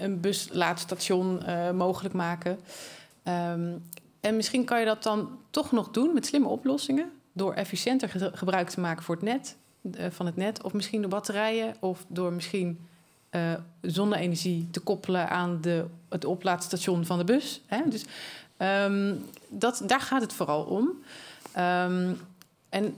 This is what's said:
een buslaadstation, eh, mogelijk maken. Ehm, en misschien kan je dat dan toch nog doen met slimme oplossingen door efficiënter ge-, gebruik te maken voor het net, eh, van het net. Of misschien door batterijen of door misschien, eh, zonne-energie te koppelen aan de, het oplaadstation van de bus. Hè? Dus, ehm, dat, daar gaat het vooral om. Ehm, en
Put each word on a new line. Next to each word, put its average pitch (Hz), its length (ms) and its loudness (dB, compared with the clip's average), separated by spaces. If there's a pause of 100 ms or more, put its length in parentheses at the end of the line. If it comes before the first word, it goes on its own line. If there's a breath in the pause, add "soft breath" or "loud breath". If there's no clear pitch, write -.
een 190 180 -2
buslaadstation, 180 1200 0
eh, 175 280 0
mogelijk 185 420 0
maken. 175 460 0 (640 loud breath)
Ehm, 170 480 0 (480)
en 214 160 2
misschien 240 300 2
kan 240 140 2
je 226 60 4
dat 214 180 2
dan 214 260 0 (200)
toch 294 220 -2
nog 214 200 4
doen 294 220 4
met 240 120 2
slimme 285 220 4
oplossingen 277 640 0 (220)
door 185 200 0
efficiënter 233 560 0
ge-, 185 240 -2
gebruik 185 360 2
te - 100 -6
maken 170 240 -2
voor 170 120 -2
het 170 80 -4
net, 247 320 -2 (420)
eh, 175 120 -2
van 175 160 -4
het 170 100 -2
net. 208 280 -2
Of 185 100 -4
misschien 208 280 0
door 196 80 -2
batterijen 220 680 0
of 185 280 -2
door 175 260 -2
misschien, 175 460 -2 (500 loud breath)
eh, 165 240 0 (280)
zonne-energie 175 880 0
te 175 80 -6
koppelen 185 500 0
aan 175 320 0
de, 170 240 0 (240)
het 175 160 -4
oplaadstation 175 800 0
van 175 120 0
de 175 60 2
bus. 247 420 2
Hè? 220 200 0
Dus, 220 200 -2 (520 loud breath)
ehm, 196 560 2 (340)
dat, 226 380 0
daar 254 160 4
gaat 262 200 2
het 214 120 -2
vooral 151 300 0
om. 220 260 2 (640 loud breath)
Ehm, 180 600 2 (560)
en 202 280 -2